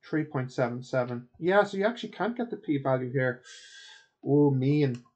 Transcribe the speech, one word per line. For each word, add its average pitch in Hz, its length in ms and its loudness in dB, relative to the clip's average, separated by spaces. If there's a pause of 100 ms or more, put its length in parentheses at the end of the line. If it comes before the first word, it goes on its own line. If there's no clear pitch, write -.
Three 151 160 -2
point 131 280 -4
seven 127 320 -2
seven. 123 440 -4 (100)
Yeah, 190 260 4
so 196 140 -4
you 196 80 0
actually - 280 -4
can't 214 240 -4
get - 120 -4
the - 60 -8
p-value 131 560 -2
here. 127 300 -2 (840)
Oh, 143 260 6
mean. 135 520 2 (120)